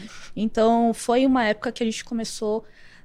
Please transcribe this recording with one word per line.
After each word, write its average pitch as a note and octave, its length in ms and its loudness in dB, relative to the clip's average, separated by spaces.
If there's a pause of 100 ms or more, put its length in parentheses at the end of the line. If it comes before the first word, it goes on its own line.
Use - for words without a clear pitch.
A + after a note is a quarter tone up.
(340)
Então, A3+ 600 2
foi B3+ 320 2
uma C4 180 4
época G#3+ 260 -2
que A3+ 120 -6
a A3+ 40 0
gente - 180 -4
começou A3+ 600 -4 (400)